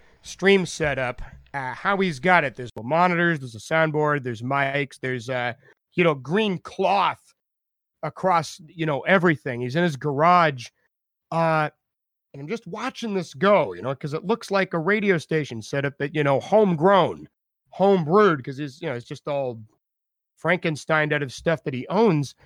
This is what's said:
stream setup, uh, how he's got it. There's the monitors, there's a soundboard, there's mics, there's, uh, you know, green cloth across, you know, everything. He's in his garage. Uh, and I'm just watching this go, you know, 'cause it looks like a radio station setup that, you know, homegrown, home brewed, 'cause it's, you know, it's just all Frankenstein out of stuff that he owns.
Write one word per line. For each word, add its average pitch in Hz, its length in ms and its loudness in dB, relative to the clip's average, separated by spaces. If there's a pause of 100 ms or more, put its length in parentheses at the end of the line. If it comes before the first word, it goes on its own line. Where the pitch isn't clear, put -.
(200)
stream 190 460 2
setup, 131 560 -4 (320)
uh, 131 180 -6
how 196 260 -2
he's 170 220 0
got 170 240 4
it. 127 120 -4
There's 123 200 -10
the 110 60 -12
monitors, 170 580 2
there's 123 140 -14
a 110 40 -14
soundboard, 151 640 0
there's 120 200 -6
mics, 139 580 -2
there's, 127 300 -6
uh, 123 240 -4 (400)
you 175 100 2
know, 160 100 4
green 175 440 -2
cloth 185 720 -2 (720)
across, 170 640 -2
you 160 180 -8
know, 143 180 -2
everything. 156 600 0
He's 127 140 -4
in 175 60 2
his 165 140 0
garage. 151 720 2 (640)
Uh, 160 400 0 (640)
and 139 80 -14
I'm 151 60 -12
just 226 180 -8
watching 220 480 -8
this 180 180 -6
go, 151 400 4
you 87 80 -12
know, 131 140 -4
'cause 135 180 -10
it 156 140 -8
looks 226 240 -4
like 190 240 0
a 170 40 0
radio 196 380 2
station 139 460 -4
setup 139 360 -4
that, 147 160 -6
you 151 80 0
know, 139 180 2
homegrown, 175 880 2 (420)
home 190 340 2
brewed, 165 400 4
'cause 135 140 -10
it's, 143 240 -12
you 165 80 -6
know, 123 40 -4
it's 120 120 -10
just - 200 -12
all 131 360 -4 (720)
Frankenstein 160 800 0
out 143 80 0
of 131 100 -8
stuff - 320 -2
that 143 80 -6
he 123 160 -6
owns. 170 460 2 (120)